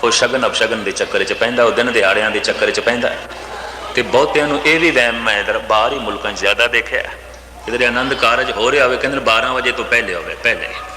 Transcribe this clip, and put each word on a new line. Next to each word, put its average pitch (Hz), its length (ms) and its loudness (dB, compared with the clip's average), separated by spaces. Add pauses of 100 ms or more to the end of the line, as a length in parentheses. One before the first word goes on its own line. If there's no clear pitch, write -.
ਉਹ 117 80 4
ਸ਼ਗਨ 123 360 2
ਅਪਸ਼ਗਨ 110 360 0
ਦੇ 98 80 -2
ਚੱਕਰ 98 320 -2
'ਚ 98 100 -2
ਪੈਂਦਾ, 120 300 2
ਉਹ 113 80 6
ਦਿਨ 120 200 0
ਦਿਹਾੜਿਆਂ 104 400 2
ਦੇ 104 80 -2
ਚੱਕਰ 104 320 0
'ਚ 107 80 0
ਪੈਂਦਾ। 120 320 0 (840)
ਤੇ 123 60 0
ਬਹੁਤਿਆਂ 147 460 2
ਨੂੰ 143 180 -2
ਇਹ 160 140 4
ਵੀ 160 120 4
ਵਹਿਮ 117 320 2
ਮੈਂ 107 160 2
ਇੱਧਰ 104 180 0
ਬਾਹਰੀ 110 380 2
ਮੁਲਕਾਂ 104 380 -6
'ਚ 101 60 -10
ਜ਼ਿਆਦਾ 104 280 2
ਦੇਖਿਆ, 117 340 0 (640)
ਕਿਧਰੇ 120 200 0
ਆਨੰਦ 127 280 0
ਕਾਰਜ 123 380 2
ਹੋ 113 200 2
ਰਿਹਾ 139 140 4
ਹੋਵੇ, 127 120 2
ਕਹਿੰਦੇ 135 200 -2
ਨੇ 110 60 -4
ਬਾਰਾਂ 117 300 2
ਵਜੇ 123 180 0
ਤੋਂ 117 140 -4
ਪਹਿਲੇ 104 300 0
ਹੋਵੇ, 80 200 -6
ਪਹਿਲੇ। - 340 -2 (280)